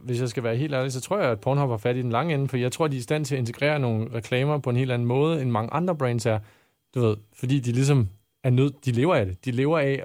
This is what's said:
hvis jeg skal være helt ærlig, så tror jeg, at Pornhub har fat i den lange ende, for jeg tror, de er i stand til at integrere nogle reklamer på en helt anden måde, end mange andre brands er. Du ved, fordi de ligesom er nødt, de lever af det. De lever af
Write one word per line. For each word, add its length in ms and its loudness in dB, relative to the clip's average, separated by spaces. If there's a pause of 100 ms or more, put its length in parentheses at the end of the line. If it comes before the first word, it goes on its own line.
hvis 140 -2
jeg 100 -2
skal 140 -6
være 120 0
helt 180 -2
ærlig, 180 -2
så 100 -8
tror 180 -4
jeg, 120 2
at 80 -2
Pornhub 300 0
har 80 -2
fat 180 -2
i 60 -4
den 100 -2
lange 220 0
ende, 140 0
for 100 -2
jeg 140 0
tror, 160 0
de 80 -2
er 40 -4
i 40 -6
stand 220 -2
til 100 -4
at 40 0
integrere 400 -2
nogle 340 0
reklamer 440 0
på 120 -4
en 60 2
helt 160 2
anden 160 0
måde, 340 2
end 100 0
mange 220 0
andre 220 0
brands 300 0
er. 140 2 (560)
Du 60 0
ved, 140 4 (240)
fordi 200 2
de 120 -2
ligesom 360 4 (360)
er 60 2
nødt, 360 2
de 60 0
lever 240 2
af 100 2
det. 200 -8
De 60 -4
lever 280 2
af 260 0